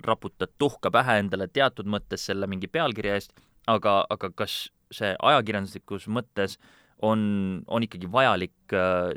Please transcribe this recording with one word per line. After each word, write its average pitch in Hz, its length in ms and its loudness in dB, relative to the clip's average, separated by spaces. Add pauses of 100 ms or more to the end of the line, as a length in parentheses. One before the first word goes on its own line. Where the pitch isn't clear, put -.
raputad - 520 -4
tuhka 127 320 0
pähe 117 280 4
endale 95 320 -2
teatud 127 360 0
mõttes 104 400 -6
selle 98 200 -2
mingi 95 240 -6
pealkirja 107 480 -2
eest, - 120 -10 (360)
aga, 101 340 4 (100)
aga 98 240 -4
kas - 300 -6 (260)
see 101 280 -2
ajakirjanduslikus 104 920 0
mõttes 104 460 -4 (460)
on, 110 180 4 (460)
on 117 160 0
ikkagi 92 280 -8
vajalik, 107 440 2 (160)
äh, 90 460 2